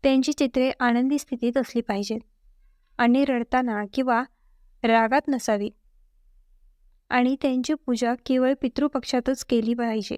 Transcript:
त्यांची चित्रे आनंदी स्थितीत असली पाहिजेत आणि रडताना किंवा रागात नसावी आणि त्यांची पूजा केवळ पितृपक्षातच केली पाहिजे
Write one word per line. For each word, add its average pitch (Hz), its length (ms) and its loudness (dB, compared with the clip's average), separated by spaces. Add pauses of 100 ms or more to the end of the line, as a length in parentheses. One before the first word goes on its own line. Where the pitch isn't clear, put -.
त्यांची 269 300 2
चित्रे 262 380 0 (100)
आनंदी 247 380 2
स्थितीत 240 380 -4
असली 240 240 -2
पाहिजेत 208 400 -6 (760)
आणि 247 260 4
रडताना 240 600 -2 (100)
किंवा 247 280 0 (600)
रागात 226 460 4
नसावी 220 420 -2 (1400)
आणि 254 340 2
त्यांची 262 320 0
पूजा 247 400 -2 (120)
केवळ 254 360 2
पितृपक्षातच 262 840 -2
केली 233 300 0
पाहिजे 226 440 -4